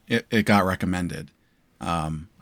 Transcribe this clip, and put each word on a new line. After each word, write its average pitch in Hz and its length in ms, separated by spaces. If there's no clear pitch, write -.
it, 117 220
it 110 140
got 101 200
recommended. 90 680
Um, 80 480